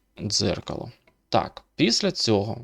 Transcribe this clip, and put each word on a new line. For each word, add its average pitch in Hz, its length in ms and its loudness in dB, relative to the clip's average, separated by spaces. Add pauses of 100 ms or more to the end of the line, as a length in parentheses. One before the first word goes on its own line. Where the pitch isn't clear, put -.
(220)
дзеркало. - 680 -2 (380)
Так, - 340 0 (140)
після 196 340 2
цього 107 540 0